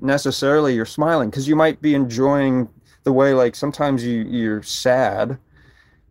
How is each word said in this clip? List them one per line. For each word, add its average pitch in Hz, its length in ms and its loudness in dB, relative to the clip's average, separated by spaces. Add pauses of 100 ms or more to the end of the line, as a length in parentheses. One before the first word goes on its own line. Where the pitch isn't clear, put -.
necessarily 139 760 0
you're 113 120 -2
smiling, 151 440 0
'cause 135 160 -6
you 151 100 2
might 156 260 2
be 151 120 2
enjoying 131 760 0 (360)
the 139 80 2
way, 135 220 4
like, 123 200 2
sometimes 143 500 -2
you, 117 180 -2
you're 110 400 -4
sad, 123 720 -2 (760)